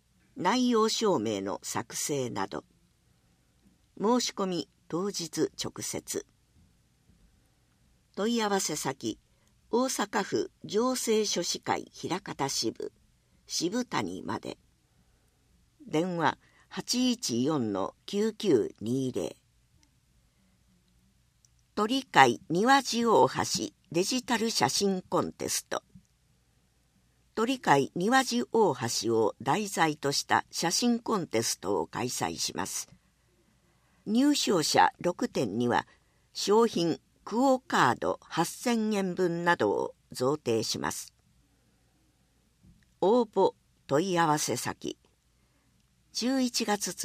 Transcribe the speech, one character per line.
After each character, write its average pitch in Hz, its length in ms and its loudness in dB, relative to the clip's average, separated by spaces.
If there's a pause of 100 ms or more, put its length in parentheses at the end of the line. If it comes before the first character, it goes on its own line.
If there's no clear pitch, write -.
(380)
内 247 320 2
容 220 180 4
証 208 320 2
明 104 220 -2
の 98 220 -4
作 - 340 -8
成 135 320 -4
な 101 180 -6
ど。 - 160 -10 (1400)
申 226 220 2
し - 100 -6
込 202 140 -6
み、 180 240 -4 (180)
当 185 220 -4
日 160 420 -4 (100)
直 - 220 -10
接。 - 420 -8 (1900)
問 226 180 -2
い 226 60 2
合 214 80 2
わ 196 100 2
せ 165 160 -4
先、 - 440 -4 (500)
大 247 140 2
阪 233 400 -2
府 117 260 -2 (140)
行 214 300 0
政 220 360 0
書 175 140 -2
士 - 160 -6
会 85 320 -6 (180)
枚 180 100 -4
方 143 300 -6
支 113 220 -4
部、 - 200 -10 (540)
渋 190 400 -4
谷 95 380 -6
ま 104 160 -6
で。 - 180 -12 (1300)
電 175 320 -2
話、 151 220 0 (280)
八 247 440 -2
一 123 320 -2
四 135 280 0
の 95 220 -4 (140)
九 208 260 -2
九 147 480 2
二 127 300 -4
零。 95 240 -6 (2500)
鳥 240 300 0
飼 131 340 8 (100)
庭 240 320 4
地 233 240 -2
大 139 240 8
橋 - 60 -8 (560)
デ 170 100 0
ジ 247 220 -2
タ 233 160 -2
ル 226 100 0
写 - 180 2
真 - 360 0
コ 165 180 0
ン 80 100 -2
テ - 160 -8
ス - 200 -4
ト。 - 160 -4 (1500)
鳥 247 240 0
飼 139 340 2
庭 233 300 2
地 240 280 -2
大 208 220 4 (300)
橋 113 120 2
を 110 280 2
題 180 240 0
材 165 280 0
と 139 160 -2
し - 120 -2
た - 260 0
写 - 220 -2
真 240 260 2
コ 226 200 -2
ン - 100 -4
テ 113 160 0
ス - 160 -4
ト 92 220 -2
を 82 40 -2
開 107 220 -6
催 82 300 -6
し - 180 -6
ま 90 100 -4
す。 - 240 -10 (1160)
入 262 260 4
賞 202 300 2
者 - 260 4 (100)
六 - 300 -2
点 113 300 -2
に 123 80 0
は、 110 180 2 (480)
商 220 320 4
品、 170 340 -2 (300)
ク 233 160 2
オ 262 140 4
カ 160 320 2
ー - 40 2
ド - 280 -4
八 - 220 -2
千 220 480 -2
円 190 200 -2
分 175 300 0
な 175 140 4
ど 104 140 2
を 64 240 -4 (180)
贈 131 220 0
呈 113 280 -2
し - 160 -6
ま 71 140 -4
す。 - 200 -12 (1900)
応 226 240 4
募、 196 280 2 (320)
問 160 240 2
い 175 80 0
合 165 100 4
わ 151 100 4
せ 139 180 -2
先、 - 420 -8 (1160)
十 262 260 0
一 247 240 -2
月 208 280 -2 (140)